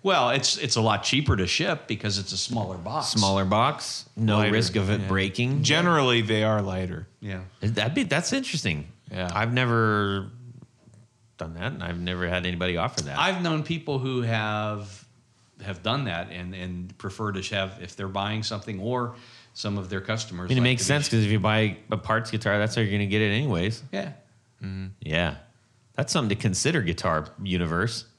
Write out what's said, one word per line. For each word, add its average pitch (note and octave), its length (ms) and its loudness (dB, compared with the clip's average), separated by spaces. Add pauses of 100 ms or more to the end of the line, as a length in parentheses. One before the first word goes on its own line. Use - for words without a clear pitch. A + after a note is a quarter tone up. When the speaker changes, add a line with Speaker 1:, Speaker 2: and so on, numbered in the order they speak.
Speaker 1:
Well, D#3 280 4
it's, - 280 2
it's B2 180 0
a A2+ 60 4
lot G#2 200 4
cheaper C3+ 320 2
to F#2+ 120 2
ship D#3 400 0
because G2+ 320 -2
it's F#2+ 140 -6
a F#2+ 40 -6
smaller G2 400 -4
box. A2 320 -6
Speaker 2:
Smaller G2 380 2
box, A2+ 600 0 (100)
no G#2+ 200 4
Speaker 3:
Lighter, G#2+ 160 6
Speaker 2:
risk A2+ 240 2
of G2 140 2
it G#2 100 2
Speaker 3:
yeah. F#2+ 80 -4
Speaker 2:
breaking. G2+ 540 0
Speaker 3:
Generally, D3+ 600 4
they G#2+ 220 2
are A2 160 4
lighter. F#2 480 -4 (120)
Speaker 1:
Yeah. F#2+ 200 -8 (220)
Speaker 2:
That'd G#2+ 320 0
be, C#4 80 2
that's F3 320 0
interesting. A2 520 -2 (240)
Speaker 3:
Yeah. F#2 240 -4
Speaker 2:
I've A2+ 200 0
never G#2+ 760 2 (1120)
done E2 160 -8
that, F#2+ 180 -6
and - 100 -10
I've F2 160 -4
never F2+ 300 -2
had F2+ 160 0
anybody F2+ 320 0
offer F#2 240 -2
that. D#2+ 180 -6
Speaker 1:
I've F3+ 240 0
known D#3+ 200 0
people D3+ 360 -4
who B2+ 220 -2
have, G#2+ 880 -4 (580)
have F#2+ 180 -8
done C3 220 0
that F2 260 -4
and, F2+ 240 -10
and F2+ 440 -8
prefer G#2 340 -4
to F#2+ 80 -4 (140)
have, F#2+ 260 -2
if F2+ 160 -14
they're G2 100 -6
buying G2+ 360 -2
something G#2+ 380 -6
or A#2+ 340 -2 (400)
some G2+ 240 -4
of F#2 100 -6
their F#2+ 140 -4
customers F#2 460 -4
Speaker 2:
I - 20 -6
mean, C3 80 4
it - 20 4
Speaker 1:
like A#2+ 40 6
Speaker 2:
makes B2 180 4
Speaker 1:
to - 100 0
be - 40 6
Speaker 2:
sense D3 120 0
'cause A2+ 160 4
if G2+ 60 2
you G#2+ 100 4
buy G#2+ 380 2 (120)
a A2 60 0
parts A2 340 0
guitar, G#2 280 2
that's G#2+ 160 0
how A#2 80 2
you're G2+ 100 2
gonna G2+ 140 2
get G#2 160 2
it G#2 100 2
anyways. A2 580 0
Speaker 1:
Yeah. F#3+ 220 -6 (500)
Speaker 3:
Mm-hmm. F#2+ 260 -8 (120)
Speaker 2:
Yeah. D#2+ 360 0 (580)
That's - 180 -2
something G#2+ 240 2
to - 60 -8
consider, B2+ 400 2
guitar E2 440 0 (160)
universe. F2+ 600 0 (140)